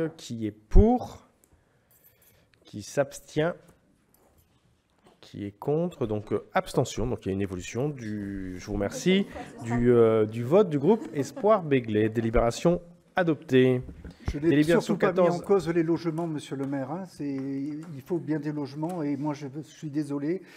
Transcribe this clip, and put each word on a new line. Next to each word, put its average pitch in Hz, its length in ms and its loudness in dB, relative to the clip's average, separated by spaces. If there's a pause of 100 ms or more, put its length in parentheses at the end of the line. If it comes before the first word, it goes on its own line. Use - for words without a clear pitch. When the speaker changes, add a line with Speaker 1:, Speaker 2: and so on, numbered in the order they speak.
(160)
Speaker 1:
Qui 113 300 -8
est 104 60 -4
pour ? - 720 4 (1400)
Qui 104 180 -14
s'abstient ? - 720 -4 (1700)
Qui - 260 -12
est 101 120 -12
contre ? 156 480 -4
Donc, 107 260 -4
euh, - 220 -4
abstention. 131 500 -2
Donc, - 220 -6
il - 40 -2
y - 20 0
a - 20 -2
une 98 80 -2
évolution 98 460 -4
du, 101 680 -8
je 87 80 -16
vous 104 80 -6
remercie, 180 520 0 (380)
du, 120 260 2
euh, 113 360 6
du 113 180 -6
vote 180 240 4
du 147 100 0
groupe 190 340 2
Espoir 196 520 0
Béglé. 110 440 2
Délibération 117 720 0 (360)
adoptée. 131 680 4 (480)
Speaker 2:
Je 147 80 -4
n'ai 160 120 2
Speaker 1:
Délibération 156 440 4
Speaker 2:
surtout 175 60 -2
pas 202 120 2
mis 185 80 2
en 180 40 6
Speaker 1:
quatorze. 170 180 2
Speaker 2:
cause 190 280 2
les 170 120 2
logements, 165 460 -2
monsieur 147 260 -8
le 135 120 -4
maire, 139 260 -4
hein. 185 140 -8
C'est, 143 280 -8
il 139 680 -8
faut 180 140 -4
bien 151 200 -2
des 151 140 -6
logements 151 500 -6
et 143 140 -2
moi, 147 180 -4
je 139 140 -10 (140)
suis - 280 -12
désolé. 143 520 -4 (140)